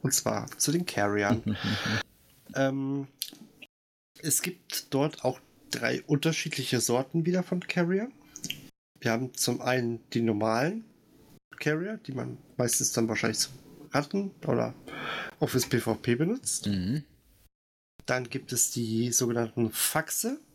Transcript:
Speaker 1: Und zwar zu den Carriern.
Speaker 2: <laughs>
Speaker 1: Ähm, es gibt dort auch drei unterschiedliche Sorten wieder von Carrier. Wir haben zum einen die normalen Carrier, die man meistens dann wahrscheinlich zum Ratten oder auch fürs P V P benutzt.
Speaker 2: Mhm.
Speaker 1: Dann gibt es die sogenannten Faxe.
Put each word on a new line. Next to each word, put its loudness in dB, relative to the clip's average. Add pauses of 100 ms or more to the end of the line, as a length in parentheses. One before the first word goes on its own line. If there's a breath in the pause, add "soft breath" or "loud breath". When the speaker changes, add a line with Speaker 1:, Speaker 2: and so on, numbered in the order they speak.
Speaker 1:
Und 2
zwar 0 (140)
zu 4
den 2
Carriern. 2 (200 loud breath)
Speaker 2:
<laughs> -4 (880 loud breath)
Speaker 1:
Ähm, 0 (1120)
es 0
gibt -6
dort 0
auch 0 (300)
drei -2
unterschiedliche 0
Sorten 2
wieder 2
von -2
Carrier. 0 (920 loud breath)
Wir 2
haben 0
zum 0
einen 0
die 2
normalen 2 (720)
Carrier, -2
die -8
man -6 (180)
meistens 2
dann 2
wahrscheinlich 0
zum -2 (380)
Ratten -2 (140)
oder 0 (680 loud breath)
auch 2
fürs 2
P 2
V 0
P 2
benutzt. -2
Speaker 2:
Mhm. 0 (1000)
Speaker 1:
Dann 0
gibt -6
es 2
die 0
sogenannten 2
Faxe. -2 (160)